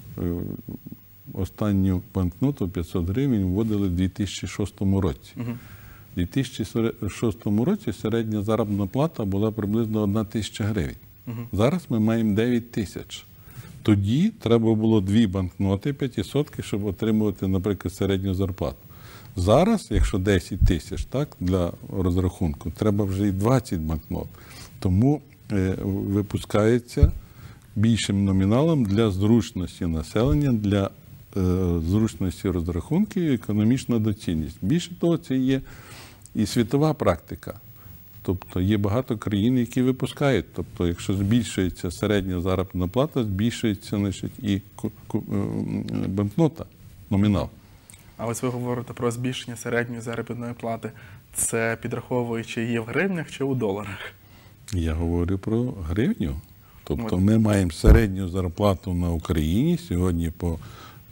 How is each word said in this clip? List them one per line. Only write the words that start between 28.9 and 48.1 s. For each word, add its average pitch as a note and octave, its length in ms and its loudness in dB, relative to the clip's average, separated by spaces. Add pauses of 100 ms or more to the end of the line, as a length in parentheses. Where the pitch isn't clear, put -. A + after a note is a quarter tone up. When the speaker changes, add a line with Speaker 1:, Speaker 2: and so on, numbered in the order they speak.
Speaker 1:
зручності F#2+ 760 0
населення, B2 640 0
для, G2+ 380 2 (460)
е, G2 40 0 (480)
зручності G2+ 600 0
розрахунків F2 720 -2
і D3+ 120 2
економічна A2+ 640 0
доцільність. F#2 640 -2
Більше D3 280 0 (100)
того, E3+ 160 2
це C#3 200 -4
є C3 240 0 (720)
і A2 120 2
світова C#3+ 480 2
практика. - 680 -2 (600)
Тобто - 380 -4
є G2+ 180 4
багато G#2 400 -2
країн, G#2+ 400 2
які A#2+ 240 0
випускають. C3 720 0
Тобто, F2 340 -2
якщо F2 260 -2
збільшується G2 760 0
середня F#2+ 500 0
заробітна F#2 480 0
плата, C3 360 0
збільшується, G#2+ 720 -2
значить, G2+ 360 -2 (100)
і G2 180 0 (160)
ку-, G#2+ 160 -6 (140)
ку-, - 260 -4
е, G#2 760 -4
банкнота, G2+ 560 0 (460)
номінал. G2 380 2 (680)